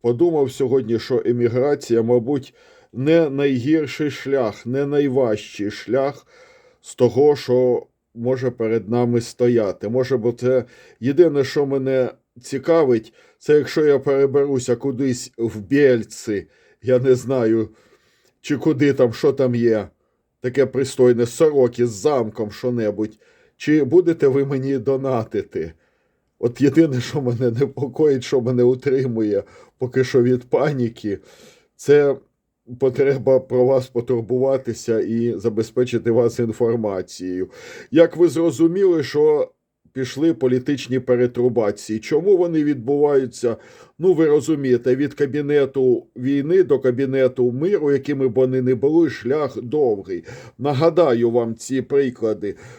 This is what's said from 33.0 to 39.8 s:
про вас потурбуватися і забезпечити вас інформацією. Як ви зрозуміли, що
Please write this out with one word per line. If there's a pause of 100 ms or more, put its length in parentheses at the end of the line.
про
вас
потурбуватися
і
забезпечити
вас
інформацією. (420)
Як
ви
зрозуміли,
що (420)